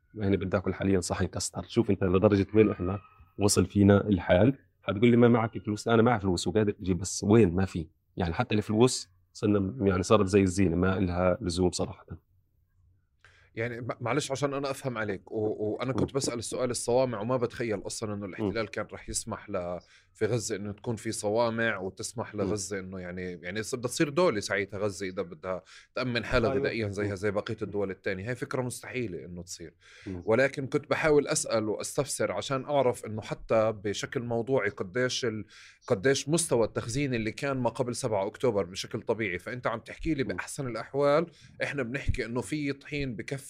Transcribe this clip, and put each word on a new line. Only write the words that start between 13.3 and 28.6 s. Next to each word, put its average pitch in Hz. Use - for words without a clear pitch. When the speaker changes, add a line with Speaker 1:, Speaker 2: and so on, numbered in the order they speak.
Speaker 2:
يعني 117
م-، 117
معلش 127
عشان 139
أنا 139
أفهم 127
عليك، 104
و-، 107
وأنا 127
Speaker 1:
مم. 113
Speaker 2:
كنت -
بسأل 123
السؤال 123
الصوامع 120
وما 123
بتخيل 113
أصلا 107
إنه 101
Speaker 1:
مم. 92
Speaker 2:
الاحتلال 107
كان 107
رح -
يسمح 107
ل-، 90
في -
غزة 107
إنه 101
تكون 113
في 110
صوامع 113
وتسمح 98
Speaker 1:
مم. 104
Speaker 2:
لغزة 98
إنه 95
يعني، 90
يعني 90
ص-، 104
بدها 120
تصير 151
دولة 143
ساعتها 101
غزة 98
إذا 92
بدها 90
تأمن 127
حالها 123
Speaker 1:
أيوة. 135
Speaker 2:
غذائيا 110
زيها 101
Speaker 1:
مم. 101
Speaker 2:
زي 101
بقية 104
الدول 98
التانية. 95
هاي 123
فكرة 127